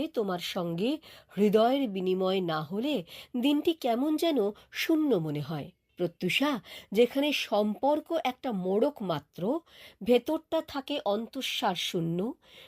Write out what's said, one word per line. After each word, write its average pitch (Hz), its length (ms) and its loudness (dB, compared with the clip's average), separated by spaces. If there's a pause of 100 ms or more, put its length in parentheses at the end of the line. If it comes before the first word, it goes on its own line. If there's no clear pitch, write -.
তোমার 196 320 -2
সঙ্গে 175 500 -4 (440)
হৃদয়ের 220 540 4
বিনিময় 190 540 0
না 160 200 0
হলে 226 340 -4 (460)
দিনটি 294 320 2
কেমন 262 420 0
যেন 311 240 2 (320)
শূন্য 311 440 2
মনে 151 260 0
হয়। 147 260 -6 (280)
প্রত্যুষা, 180 560 0 (400)
যেখানে 247 420 2
সম্পর্ক 254 760 0 (160)
একটা 254 280 -6
মোড়ক 202 500 0
মাত্র, 160 400 -4 (600)
ভেতরটা 277 580 2
থাকে 285 340 -6 (100)
অন্তঃসার 220 720 -2
শূন্য, 165 440 -2 (480)